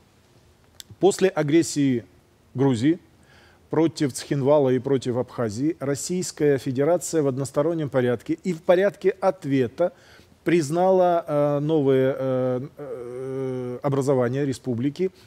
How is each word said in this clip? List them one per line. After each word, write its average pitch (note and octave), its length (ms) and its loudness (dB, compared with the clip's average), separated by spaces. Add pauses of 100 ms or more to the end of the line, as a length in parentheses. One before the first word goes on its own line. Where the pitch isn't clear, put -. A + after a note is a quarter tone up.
(1000)
после F#3+ 320 4
агрессии C#3+ 720 0 (500)
Грузии C3+ 440 2 (720)
против D#3 420 0
Цхинвала C#3+ 560 2
и B2+ 100 2
против B2+ 380 -2
Абхазии, B2 640 -4
Российская D3 760 -2
Федерация D3+ 640 0
в C#3 40 2
одностороннем C#3+ 640 -2
порядке B2 460 0
и F3+ 180 -4
в D#3+ 100 -8
порядке F#3 460 2
ответа D3 840 0 (520)
признала, F3 840 2
э, D3 340 0
новые, C#3 580 2
э, B2+ 420 -2 (160)
э, B2+ 1080 -8
образования C3+ 600 0
республики. C#3 680 -4 (160)